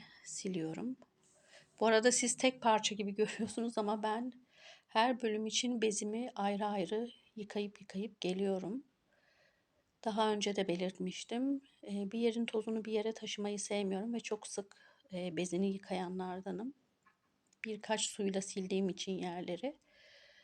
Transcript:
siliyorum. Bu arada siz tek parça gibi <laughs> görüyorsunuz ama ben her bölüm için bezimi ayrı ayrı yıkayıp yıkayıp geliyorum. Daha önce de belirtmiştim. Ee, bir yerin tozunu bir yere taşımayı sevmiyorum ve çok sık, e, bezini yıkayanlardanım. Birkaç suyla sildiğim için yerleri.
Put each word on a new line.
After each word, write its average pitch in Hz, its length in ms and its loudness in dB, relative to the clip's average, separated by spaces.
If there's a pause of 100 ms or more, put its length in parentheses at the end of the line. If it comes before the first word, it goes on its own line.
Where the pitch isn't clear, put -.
(240)
siliyorum. 185 760 -4 (800)
Bu 214 80 6
arada 226 240 8
siz 240 260 2
tek 254 240 2
parça 214 340 4
gibi 202 200 -2
<laughs> - 0 -
görüyorsunuz 226 640 0
ama 214 260 2
ben 233 300 0 (540)
her 233 340 4
bölüm 220 260 0
için 240 340 0
bezimi 220 540 0
ayrı 202 300 2
ayrı 208 440 0 (260)
yıkayıp 208 460 -4
yıkayıp 196 400 -6
geliyorum. 190 640 0 (1200)
Daha 214 260 4
önce 202 240 2
de 196 120 2
belirtmiştim. 185 920 -2 (220)
Ee, 202 280 -4
bir 226 80 -4
yerin 233 260 2
tozunu 220 400 -2
bir 220 60 -4
yere 220 220 2
taşımayı 208 460 -4
sevmiyorum 202 540 -2
ve 226 60 -2
çok 214 280 -6
sık, - 500 -10 (160)
e, 180 240 -4
bezini 180 360 0
yıkayanlardanım. 185 1000 -6 (920)
Birkaç 214 360 -2
suyla 196 400 0
sildiğim 190 480 0
için 185 220 -4
yerleri. 180 640 -4 (680)